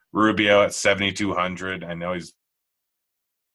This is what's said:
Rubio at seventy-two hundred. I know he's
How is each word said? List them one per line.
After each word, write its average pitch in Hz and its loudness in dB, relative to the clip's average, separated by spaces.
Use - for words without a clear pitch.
Rubio 104 4
at 90 -2
seventy-two 98 -2
hundred. 90 -4
I 85 -10
know 85 -6
he's 85 -12